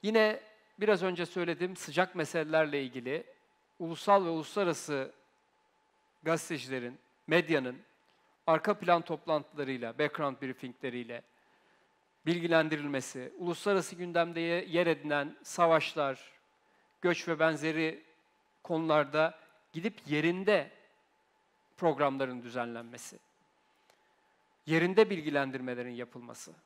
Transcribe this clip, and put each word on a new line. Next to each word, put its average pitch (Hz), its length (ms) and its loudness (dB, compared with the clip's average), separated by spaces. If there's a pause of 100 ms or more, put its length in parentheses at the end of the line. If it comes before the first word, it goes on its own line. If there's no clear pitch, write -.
Yine 214 380 4 (400)
biraz 196 240 4
önce 175 220 -2
söylediğim 175 500 -4
sıcak 175 400 -2
meselelerle 156 680 0
ilgili 127 400 -6 (560)
ulusal 180 460 2
ve 170 40 0
uluslararası 156 840 -2 (1120)
gazetecilerin, 135 760 -4 (280)
medyanın 151 540 2 (640)
arka 180 320 4
plan 175 220 4
toplantılarıyla, 143 960 -4
background 143 420 0
briefingleriyle 123 840 -8 (1040)
bilgilendirilmesi, 151 1120 0
uluslararası 175 580 -2
gündemde 170 440 -2
ye-, 170 260 -2
yer 170 220 2
edinen 147 560 -2
savaşlar, 156 880 0 (680)
göç 175 260 2
ve 160 120 -2
benzeri 156 640 0 (600)
konularda 156 760 2 (340)
gidip 170 200 -4 (140)
yerinde 170 640 2 (1040)
programların 135 680 0
düzenlenmesi, 120 760 -10 (1500)
yerinde 180 440 4
bilgilendirmelerin 131 840 -4
yapılması. 120 600 -14 (120)